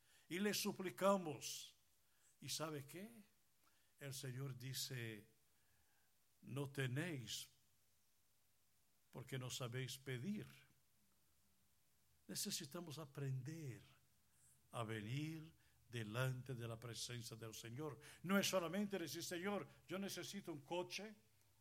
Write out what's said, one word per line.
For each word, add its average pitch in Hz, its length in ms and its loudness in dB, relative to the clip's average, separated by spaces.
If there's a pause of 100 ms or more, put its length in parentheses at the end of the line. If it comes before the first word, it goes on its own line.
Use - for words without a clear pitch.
(280)
y 170 120 2
le 208 120 6
suplicamos. 185 1200 4 (640)
¿Y 143 80 -8
sabe 151 380 0
qué? 185 220 -8 (920)
El 139 120 -2
Señor 131 440 -2
dice: 117 720 -2 (1120)
"No 135 300 -2
tenéis 135 800 0 (1600)
porque 131 260 -4
no 123 100 -2
sabéis 123 500 -2
pedir". 139 500 -2 (1800)
Necesitamos 175 720 -2
aprender 135 840 -2 (920)
a 120 100 0
venir 143 720 -2 (360)
delante 123 640 0
de 117 120 -4
la 113 140 -4
presencia 117 560 -6
del 110 180 -8
Señor. 131 440 -4 (260)
No 196 140 8
es 190 100 6
solamente 190 500 4
decir: 165 240 -2
"Señor, 180 460 0 (180)
yo 175 120 -2
necesito 185 520 -2
un 147 120 -4
coche 180 520 0 (460)